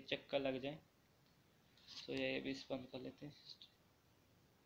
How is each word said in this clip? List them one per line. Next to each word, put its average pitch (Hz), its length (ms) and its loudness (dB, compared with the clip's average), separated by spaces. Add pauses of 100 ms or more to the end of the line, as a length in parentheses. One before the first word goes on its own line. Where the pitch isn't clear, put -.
चक्कर 143 300 2
लग 131 220 2
जाए। 143 180 -2 (1200)
So - 80 -6
ये 135 300 4
अभी 135 100 0
इस 135 200 -2
बंद 127 220 -2
कर 131 80 -4
लेते 135 260 -8
हैं। 147 80 -8 (1300)